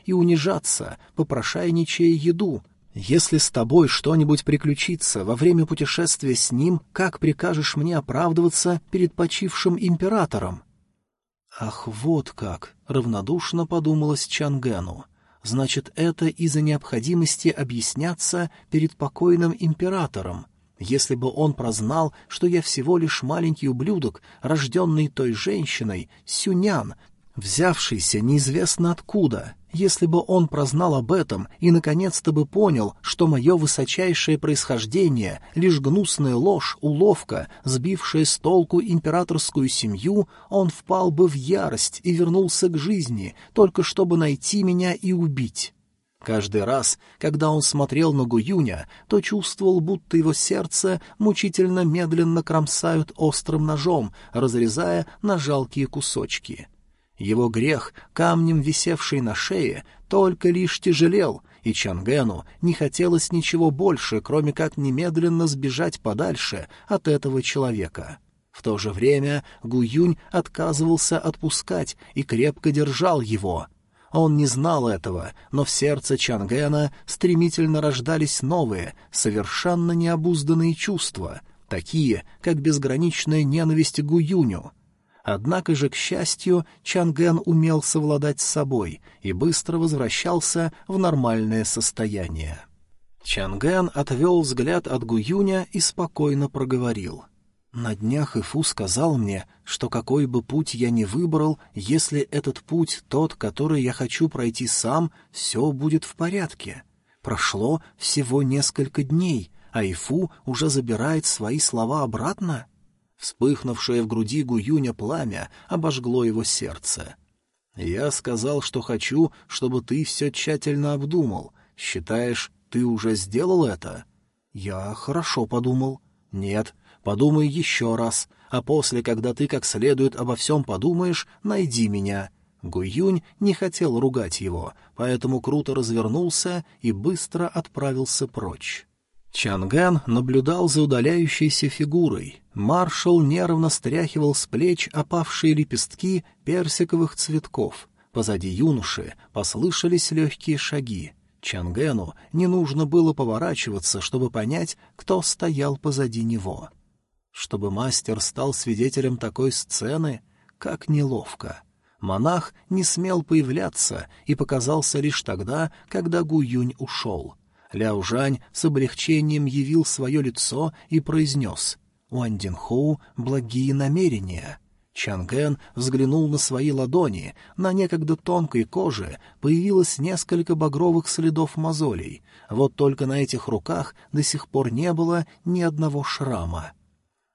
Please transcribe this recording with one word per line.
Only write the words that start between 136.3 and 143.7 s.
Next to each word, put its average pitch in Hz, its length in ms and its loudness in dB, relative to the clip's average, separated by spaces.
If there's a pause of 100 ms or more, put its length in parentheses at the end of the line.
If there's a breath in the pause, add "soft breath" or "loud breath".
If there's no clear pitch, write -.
и 117 100 2
быстро 165 560 -2
отправился 131 800 -4
прочь. - 580 -10 (460)
Чанган 117 720 2
наблюдал 131 600 2
за 151 140 2
удаляющейся 151 880 2
фигурой. 147 760 -2 (120)
Маршал 170 640 2
нервно 165 480 2
стряхивал 151 640 0